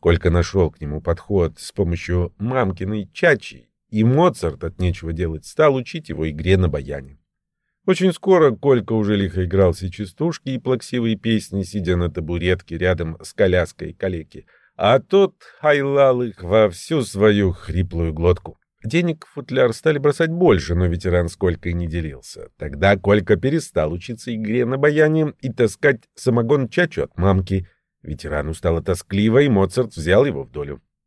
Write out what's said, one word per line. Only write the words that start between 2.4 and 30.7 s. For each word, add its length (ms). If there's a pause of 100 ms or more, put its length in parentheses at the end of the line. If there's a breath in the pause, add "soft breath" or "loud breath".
чачи, 600 (180)
и 160
Моцарт 600
от 160
нечего 340
делать 320
стал 300
учить 340
его 180
игре 300
на 100
баяне. 500 (680)
Очень 260
скоро 380
Колька 420
уже 240
лихо 300
играл 260
все 180
частушки 600
и 80
плаксивые 580
песни, 460
сидя 340
на 140
табуретке 640
рядом 460
с 100
коляской 600
калеки, 500 (320 soft breath)
а 220
тот 380 (220)
хайлал 600
их 220
во 260
всю 320
свою 520
хриплую 600
глотку. 460 (260)
Денег 420
в 80
футляр 380
стали 260
бросать 320
больше, 460
но 100
ветеран 420
сколько 400
и 60
не 140
делился. 720
Тогда 380
Колька 400
перестал 560
учиться 400
игре 320
на 140
баяне 600
и 120
таскать 520 (100)
самогон 540
Чачу 340
от 160
мамки. 500 (340 soft breath)
Ветерану 520
стало 260
тоскливо, 600
и 60
Моцарт 480
взял 280
его 200
в 60
долю. 300 (260)